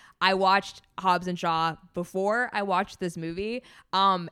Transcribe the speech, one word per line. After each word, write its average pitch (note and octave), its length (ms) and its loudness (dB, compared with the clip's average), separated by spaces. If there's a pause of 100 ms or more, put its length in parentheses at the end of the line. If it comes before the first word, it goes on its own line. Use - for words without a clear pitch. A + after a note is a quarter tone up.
(220)
I F#3+ 140 4
watched F#3+ 480 2 (160)
Hobbs F3+ 280 2
and F3 120 -4
Shaw E3 360 0 (200)
before G3 580 -2
I G#3 80 -2
watched G3 380 -2
this E3+ 180 -6
movie. G3 460 -8 (300)
Um, F#3 380 2